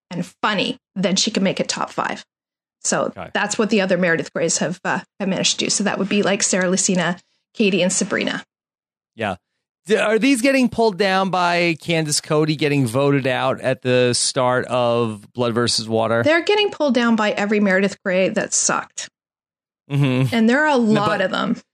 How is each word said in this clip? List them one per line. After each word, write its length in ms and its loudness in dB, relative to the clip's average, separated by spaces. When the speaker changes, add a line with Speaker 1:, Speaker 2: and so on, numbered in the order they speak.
Speaker 1:
and 160 -6
funny, 340 -2
then 220 0
she 140 -2
can 120 -2
make 180 0
it 80 -4
top 220 -6
five. 340 -6
So 220 0
Speaker 2:
Okay. 260 -10
Speaker 1:
that's 260 -2
what 120 0
the 100 4
other 160 2
Meredith 360 0
Greys 260 -2
have, 260 -4
uh, 160 -2
have 80 -4
managed 300 -2
to 80 -4
do. 40 -4
So 140 -2
that 140 -2
would 100 -4
be, 140 0
like, 200 0
Sarah 260 0
Lucina, 500 0
Katie, 280 2
and 100 0
Sabrina. 520 -4
Speaker 2:
Yeah. 220 -4
D-, 100 2
are 220 2
these 240 2
getting 260 4
pulled 300 0
down 320 0
by 500 0
Candace 400 -2
Cody 360 0
getting 300 2
voted 400 2
out 340 0
at 220 -2
the 320 2
start 520 0
of 680 -2
Blood 220 -2
versus 340 0
Water? 360 2
Speaker 1:
They're 180 2
getting 280 2
pulled 240 0
down 220 2
by 160 0
every 280 0
Meredith 440 2
Grey 260 2
that 220 -4
sucked. 560 -4
Speaker 2:
Mm-hmm. 440 2
Speaker 1:
And 160 4
there 160 2
are 100 2
a 20 4
Speaker 2:
No, 60 2
Speaker 1:
lot 80 0
Speaker 2:
but 140 0
Speaker 1:
of 80 -2
them. 260 -2